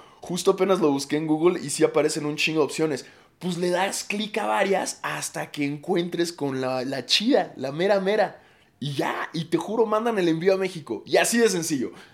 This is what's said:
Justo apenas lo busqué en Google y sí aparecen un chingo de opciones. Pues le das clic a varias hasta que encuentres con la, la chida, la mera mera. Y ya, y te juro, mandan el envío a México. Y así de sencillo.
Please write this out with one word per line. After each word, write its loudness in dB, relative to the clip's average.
Justo 0
apenas 2
lo 4
busqué 0
en -2
Google 2
y -6
sí 0
aparecen 2
un -4
chingo 0
de 4
opciones. -2
Pues -4
le 0
das -2
clic -6
a -2
varias 0
hasta -6
que -4
encuentres -2
con -4
la, -2
la -6
chida, 2
la -6
mera 2
mera. 0
Y -4
ya, -4
y -4
te 0
juro, 0
mandan 0
el 2
envío 4
a 2
México. -6
Y 4
así 4
de 6
sencillo. -2